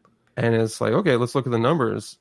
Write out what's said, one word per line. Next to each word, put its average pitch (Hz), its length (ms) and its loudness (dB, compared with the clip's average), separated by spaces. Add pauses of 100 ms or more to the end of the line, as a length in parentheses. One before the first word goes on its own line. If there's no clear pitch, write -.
(380)
and 117 180 2
it's 113 240 -2
like, 110 140 0
"Okay, 160 220 2
let's 117 200 -2
look 131 100 0
at 131 60 -2
the 113 80 0
numbers," 117 600 -2